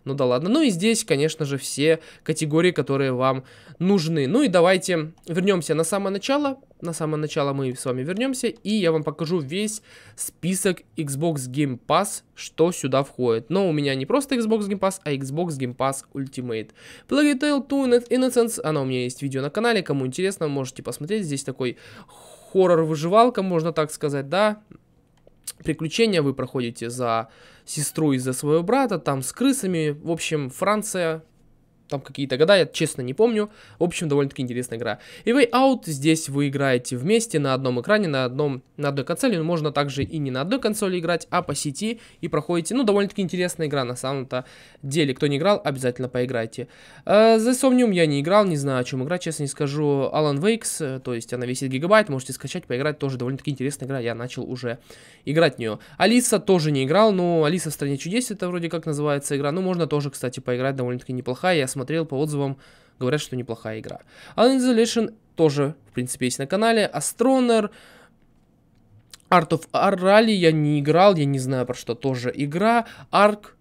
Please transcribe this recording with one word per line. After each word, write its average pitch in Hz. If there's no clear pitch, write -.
Ну 135
да 139
ладно. 127
Ну 285
и 277
здесь, 214
конечно 151
же, 139
все 156
категории, 160
которые 139
вам 131
нужны. 165
Ну 214
и 277
давайте 175
вернемся 175
на 160
самое 196
начало. 269
На 165
самое 156
начало 147
мы 131
с -
вами 127
вернемся, 240
и -
я 202
вам 156
покажу 160
весь 190
список 185
Xbox 143
Game 131
Pass, 180
что -
сюда 151
входит. 117
Но 190
у 160
меня 143
не 135
просто 277
Xbox 226
Game 202
Pass, 190
а 151
Xbox 143
Game 123
Pass 135
Ultimate. 123
Plague 285
Tale 285
two 277
Inno-, 247
Innocence, 247
она 151
у 135
меня 127
есть 123
видео 135
на 143
канале, 220
кому 139
интересно, 170
можете 139
посмотреть. 190
Здесь 139
такой 123
хоррор-выживалка, 175
можно 170
так 151
сказать, 139
да. 208
Приключения 160
вы 139
проходите 120
за 120
сестру 151
и 131
за 127
своего 151
брата, 220
там 135
с -
крысами. 185
В 147
общем, 156
Франция, 185
там 139
какие-то 135
года, 160
я 165
честно -
не 127
помню. 214
В 160
общем, 175
довольно-таки 143
интересная 123
игра. 113
И 214
Way 240
Out, 262
здесь 156
вы 143
играете 131
вместе 202
на 139
одном 127
экране, 202
на 131
одном, 131
на 143
одной 139
консоли. 190
Но 160
можно 156
также 139
и 156
не 139
на 127
одной 220
консоли 208
играть, 170
а 175
по 143
сети. 202
И 165
проходите, 170
ну, 269
довольно-таки 202
интересная 175
игра 139
на 123
самом-то 131
деле. 139
Кто 147
не 139
играл, 196
обязательно 127
поиграйте. 123
Э, 226
The 226
Somnium 247
я 170
не 143
играл, 190
не 180
знаю, 139
о -
чем 127
играть, 175
честно 156
не 139
скажу. 143
Alan 143
Wakes, 214
э, 131
то 131
есть 117
она 123
весит 127
гигабайт, 180
можете 135
скачать, -
поиграть. 143
Тоже 135
довольно-таки 131
интересная 135
игра, 135
я 117
начал 120
уже 120
играть 151
в -
нее. 110
Алиса 220
тоже 156
не 135
играл, 202
но 175
Алиса 160
в -
Стране 143
Чудес, 208
это 185
вроде 175
как 165
называется 147
игра. 143
Ну, 190
можно 180
тоже, 143
кстати, 127
поиграть, 127
довольно-таки 123
неплохая. 127
Я 135
смотрел 151
по 139
отзывам, 143
говорят, 131
что 131
неплохая 113
игра. -
Alien 262
Isolation 233
тоже, 147
в -
принципе, 123
есть 123
на 139
канале. 220
Astroner, 240
Art 170
of 160
Rally 196
я 170
не 151
играл, 170
я 151
не 139
знаю, 127
про 123
что -
тоже 123
игра. 180
Ark, 208